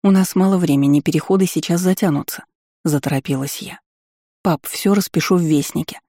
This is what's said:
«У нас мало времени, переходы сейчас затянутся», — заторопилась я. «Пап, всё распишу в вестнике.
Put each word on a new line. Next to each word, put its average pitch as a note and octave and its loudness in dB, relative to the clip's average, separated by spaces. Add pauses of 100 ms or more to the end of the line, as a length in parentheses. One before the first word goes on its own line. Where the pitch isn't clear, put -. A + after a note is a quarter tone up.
«У G3 4
нас F#3+ 2
мало F#3+ 2
времени, C#3+ 2
переходы F#3 0
сейчас E3+ -2
затянутся», — F#3 -2 (400)
заторопилась C#3 -2
я. - -16 (640)
«Пап, E3 -2
всё - 0
распишу F#3 0
в F3 2
вестнике. D#3 -2